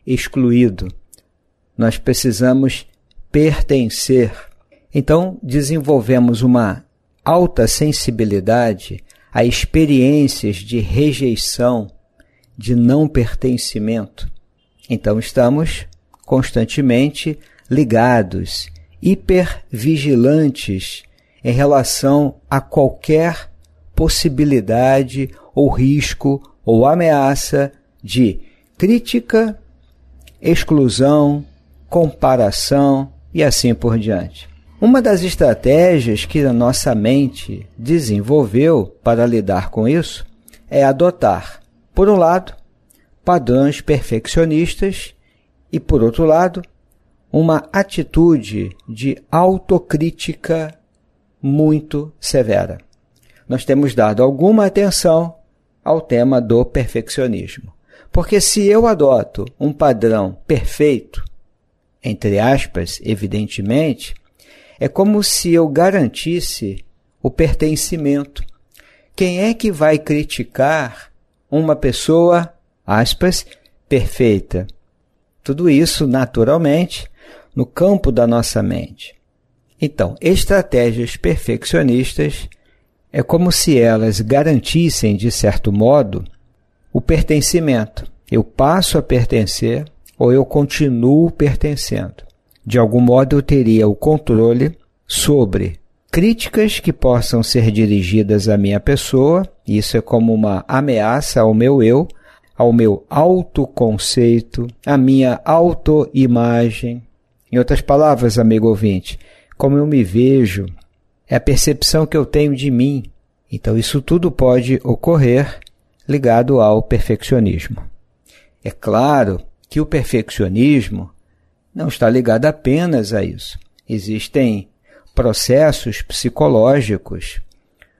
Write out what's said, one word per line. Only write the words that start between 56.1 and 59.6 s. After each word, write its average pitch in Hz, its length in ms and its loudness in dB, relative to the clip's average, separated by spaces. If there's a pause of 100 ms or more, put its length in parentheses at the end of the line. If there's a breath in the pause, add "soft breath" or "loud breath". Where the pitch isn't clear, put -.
do 117 240 2
perfeccionismo. 120 1080 -6 (400 soft breath)
Porque 185 280 2
se 202 260 0
eu 220 200 4
adoto 135 580 2 (140)
um 143 140 -2